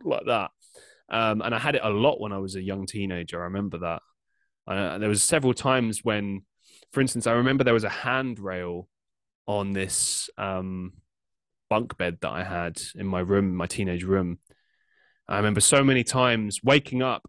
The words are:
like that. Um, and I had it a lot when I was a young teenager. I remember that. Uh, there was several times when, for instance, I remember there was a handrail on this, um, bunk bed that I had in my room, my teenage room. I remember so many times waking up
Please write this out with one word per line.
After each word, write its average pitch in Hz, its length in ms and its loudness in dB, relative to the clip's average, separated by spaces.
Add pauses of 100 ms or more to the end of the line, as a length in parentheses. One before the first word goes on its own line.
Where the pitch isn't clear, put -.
like 143 220 -2
that. 107 240 2 (600)
Um, 110 320 2
and 117 120 -2
I 110 40 0
had 143 160 0
it - 100 0
a 107 60 0
lot 117 300 2
when 104 120 -6
I 98 60 -4
was 95 180 -8
a 92 60 -8
young 95 240 -4
teenager. 90 540 -6
I 87 40 -6
remember 90 340 -4
that. 85 240 -4 (640)
Uh, 95 320 -2
there 107 120 0
was 104 120 4
several 135 300 4
times 120 500 0
when, 101 400 -2 (500)
for 135 100 2
instance, 123 240 -2
I 117 60 4
remember 131 300 4
there 120 120 4
was 107 100 4
a 98 60 -2
handrail 98 1000 -6 (580)
on 101 260 -2
this, - 680 -2
um, 92 560 -6 (720)
bunk 110 300 0
bed 87 240 -2
that - 80 -2
I 82 120 -4
had 87 380 -6 (140)
in 98 120 -8
my 92 140 0
room, 98 340 2
my 87 120 -2
teenage 92 380 -4
room. 92 340 0 (880)
I - 80 -2
remember 104 240 2
so 139 240 6
many 131 200 4
times 117 600 0
waking 135 380 4
up 127 260 -4